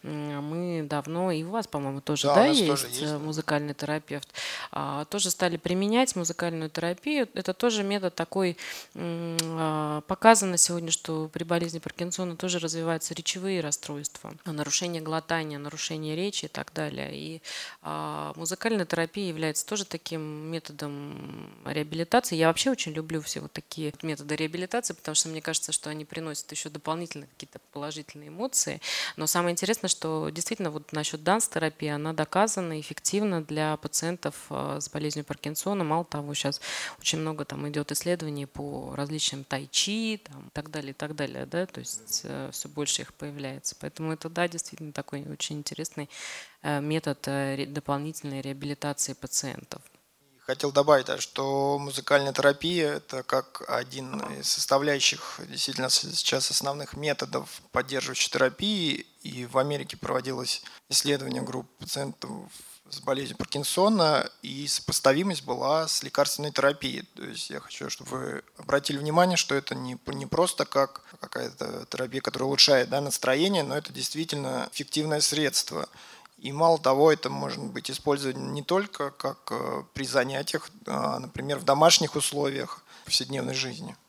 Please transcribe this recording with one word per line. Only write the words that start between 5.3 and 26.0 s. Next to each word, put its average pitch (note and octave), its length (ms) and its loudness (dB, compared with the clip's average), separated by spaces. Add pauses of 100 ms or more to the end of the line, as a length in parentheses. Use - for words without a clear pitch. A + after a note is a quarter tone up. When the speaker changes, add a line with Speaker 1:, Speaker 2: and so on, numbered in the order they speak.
Speaker 1:
стали F3 240 2
применять G3+ 640 4
музыкальную E3 520 -2
терапию. F#3 640 0
Это F#3 200 -2
тоже A3 300 2
метод G3 320 0
такой, F3 420 0 (380)
м, E3+ 460 -4
а, D#3 600 -2
показано G3 560 6
сегодня, E3+ 340 2
что D#3 400 -2
при E3 140 -4
болезни E3+ 340 0
Паркинсона F3 560 -6
тоже F3+ 240 -2
развиваются E3 540 -2
речевые F#3 480 -2
расстройства, D3 720 -6 (120)
нарушение D#3+ 560 -2
глотания, D#3 580 -2
нарушение D#3 580 -6
речи F#3+ 280 -4
и - 40 -10
так - 240 -8
далее. C#3 400 -6
И, D#3 280 -10 (420)
а, D3+ 520 -6
музыкальная F#3 500 0
терапия E3 440 0
является D#3 360 -2
тоже G3 200 -4
таким D#3+ 360 -6 (300)
методом D3 1000 -8 (160)
реабилитации. D#3 720 2
Я D#3+ 120 6
вообще E3 240 4
очень E3+ 220 -2
люблю D#3 280 -4
все D3+ 200 -6
вот D3+ 120 -12
такие D#3 480 -8
методы D3 340 -4
реабилитации, F3 600 -2
потому D#3 200 -6
что - 140 2
мне D#3+ 120 -6
кажется, - 300 -2
что - 200 -2
они D#3 140 -8